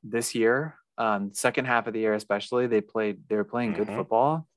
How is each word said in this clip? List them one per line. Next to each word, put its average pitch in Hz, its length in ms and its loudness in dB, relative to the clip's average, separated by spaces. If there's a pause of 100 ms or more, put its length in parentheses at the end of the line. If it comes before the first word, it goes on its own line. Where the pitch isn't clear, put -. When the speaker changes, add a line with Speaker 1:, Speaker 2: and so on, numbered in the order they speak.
Speaker 1:
this 117 320 -4
year. 123 420 2 (200)
Um, 101 360 -2
second 127 320 0
half 117 220 0
of 110 60 -6
the 113 80 -4
year, 110 120 2
especially, 107 540 0
they 110 140 2
played, 104 460 -4
they 107 80 -2
were 104 80 0
playing 120 300 -2
good 104 140 -2
Speaker 2:
Mm-hmm. 104 100 -6
Speaker 1:
football. 143 600 0